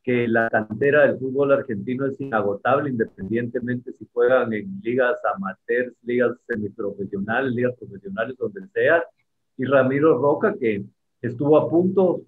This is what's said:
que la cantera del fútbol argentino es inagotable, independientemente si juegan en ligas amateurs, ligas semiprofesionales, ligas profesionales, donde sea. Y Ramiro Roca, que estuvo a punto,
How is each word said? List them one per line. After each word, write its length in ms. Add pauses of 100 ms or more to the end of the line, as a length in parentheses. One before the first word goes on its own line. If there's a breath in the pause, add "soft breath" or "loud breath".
que 260
la 220
cantera 580
del 100
fútbol 360
argentino 520
es 140
inagotable, 720
independientemente 1040
si 180
juegan 400
en 300
ligas 360 (160)
amateurs, 680
ligas 340 (100)
semiprofesionales, 1080
ligas 260
profesionales, 580
donde 360
sea. 280 (540)
Y 80
Ramiro 580
Roca, 380
que 240 (380)
estuvo 360
a 120
punto, 580